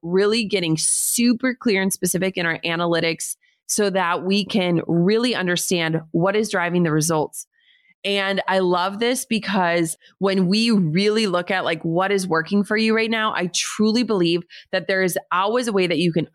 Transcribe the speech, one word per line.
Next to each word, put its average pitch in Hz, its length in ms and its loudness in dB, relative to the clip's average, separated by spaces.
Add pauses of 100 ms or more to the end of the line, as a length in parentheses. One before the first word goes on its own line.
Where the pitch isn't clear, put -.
really 208 420 0
getting 180 320 0
super 240 800 0
clear 196 280 0
and 190 120 0
specific 185 440 -2
in 175 80 -2
our 165 200 -4
analytics 165 720 -2 (300)
so 208 240 0
that 175 340 -2
we 196 180 0
can 180 420 0
really 214 480 2
understand 170 680 -2 (100)
what 185 240 2
is 214 140 0
driving 175 340 0
the 160 80 2
results. 156 560 0 (560)
And 196 440 -2
I 190 120 2
love 185 400 0
this 247 260 0
because 180 720 0 (220)
when 190 280 2
we 226 240 2
really 202 560 2
look 180 240 -2
at, 180 140 -2
like, 160 180 -2
what 175 280 0
is 190 160 0
working 165 360 0
for 214 140 -2
you 220 180 4
right 226 140 0
now, 220 240 -2
I 180 200 -2
truly 220 500 0
believe 175 400 2 (280)
that 185 160 -4
there 190 160 0
is 180 140 0 (140)
always 214 360 0
a 220 60 -2
way 190 120 2
that 165 140 0
you 170 120 2
can 156 240 0